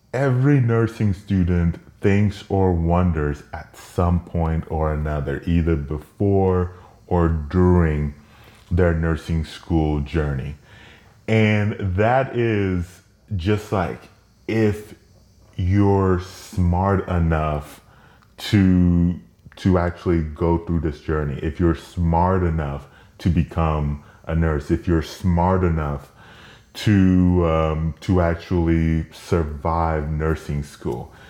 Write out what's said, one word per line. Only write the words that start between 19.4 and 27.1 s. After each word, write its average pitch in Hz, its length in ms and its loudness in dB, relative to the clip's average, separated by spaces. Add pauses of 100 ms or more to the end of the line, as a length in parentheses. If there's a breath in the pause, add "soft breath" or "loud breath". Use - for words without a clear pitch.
to 92 220 2
actually 85 460 0
go 82 340 0
through 82 220 -2
this 76 200 -4
journey, 73 420 -4
if 78 160 -4
you're 85 160 2
smart 87 680 0
enough 76 440 -4 (300 loud breath)
to - 140 -2
become 76 720 -2 (240 loud breath)
a 82 80 -2
nurse, 80 340 0
if - 160 -2
you're 82 160 2
smart 90 640 0
enough 76 480 -4 (640 loud breath)
to, 92 720 4